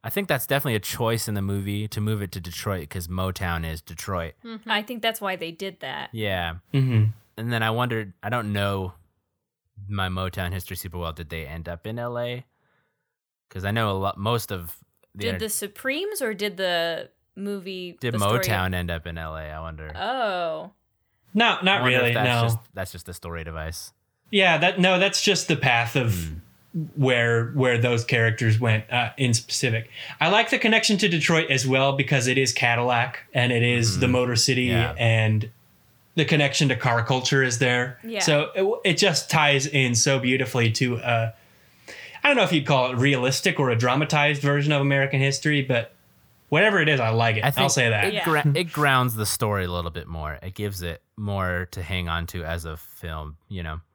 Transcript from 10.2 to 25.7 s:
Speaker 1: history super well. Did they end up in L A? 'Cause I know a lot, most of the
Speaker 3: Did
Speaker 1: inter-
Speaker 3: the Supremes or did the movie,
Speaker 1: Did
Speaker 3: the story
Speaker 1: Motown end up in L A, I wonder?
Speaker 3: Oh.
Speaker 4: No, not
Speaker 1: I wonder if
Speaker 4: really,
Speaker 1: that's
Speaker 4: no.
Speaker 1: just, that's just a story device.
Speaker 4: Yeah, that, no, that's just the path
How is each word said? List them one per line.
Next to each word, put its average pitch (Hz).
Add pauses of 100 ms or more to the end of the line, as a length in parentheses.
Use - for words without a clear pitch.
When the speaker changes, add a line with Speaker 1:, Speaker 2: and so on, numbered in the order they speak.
Speaker 1:
history 92
super 87
well. 82
Did 78
they 80
end 82
up 85
in 113
L 120
A? 123 (1040)
'Cause 95
I 98
know 110
a 95
lot, 95
most 113
of 85 (380)
the -
Speaker 3:
Did -
Speaker 1:
inter- 220
Speaker 3:
the -
Supremes 294
or 220
did 190
the 170 (280)
movie, 190
Speaker 1:
Did 120
Speaker 3:
the 107
story 104
Speaker 1:
Motown 92
end 87
up 82
in 82
L 78
A, 78
I 78
wonder? 78
Speaker 3:
Oh. 180 (640)
Speaker 4:
No, 220
not 185
Speaker 1:
I 190
wonder 127
if 127
Speaker 4:
really, 120
Speaker 1:
that's 113
Speaker 4:
no. 120
Speaker 1:
just, 117 (160)
that's 95
just -
a 90
story 85
device. 80 (380)
Speaker 4:
Yeah, 190
that, 180
no, 180
that's 196
just 196
the 156
path 120